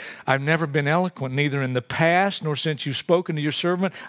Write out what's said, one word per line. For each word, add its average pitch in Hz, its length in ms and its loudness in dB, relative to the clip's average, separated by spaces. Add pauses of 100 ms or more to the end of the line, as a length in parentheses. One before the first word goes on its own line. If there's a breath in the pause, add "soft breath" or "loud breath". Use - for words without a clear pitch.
(260 loud breath)
I've 135 160 2
never 160 240 2
been 143 220 0
eloquent, 160 460 0
neither 143 280 0
in 127 100 -2
the 123 100 0
past 175 600 2
nor 151 140 -2
since 151 280 -4
you've 135 120 -4
spoken 175 400 0
to 151 60 -2
your 151 100 0
servant. 180 420 0 (140 loud breath)